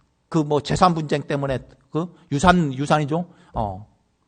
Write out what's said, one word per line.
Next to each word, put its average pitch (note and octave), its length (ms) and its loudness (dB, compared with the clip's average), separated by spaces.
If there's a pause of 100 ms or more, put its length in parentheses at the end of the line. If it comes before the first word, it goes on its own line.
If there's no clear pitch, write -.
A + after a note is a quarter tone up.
(300)
그 D#3+ 140 0
뭐 D3 180 0
재산 F3 320 2
분쟁 D3+ 300 -2
때문에 C#3 440 -4 (220)
그 E3+ 240 -4 (180)
유산, E3 420 4
유산이죠. D3+ 540 0 (260)
어. G#2 360 -6 (380)